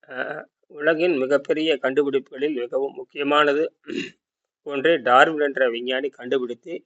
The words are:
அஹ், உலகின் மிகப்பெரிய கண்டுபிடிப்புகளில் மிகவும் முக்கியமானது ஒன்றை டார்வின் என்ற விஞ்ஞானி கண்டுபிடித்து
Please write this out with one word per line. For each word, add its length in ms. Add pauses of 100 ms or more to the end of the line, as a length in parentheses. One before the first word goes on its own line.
அஹ், 340 (320)
உலகின் 420
மிகப்பெரிய 600
கண்டுபிடிப்புகளில் 800
மிகவும் 400
முக்கியமானது 680 (1000)
ஒன்றை 360
டார்வின் 420
என்ற 260
விஞ்ஞானி 380
கண்டுபிடித்து 680 (120)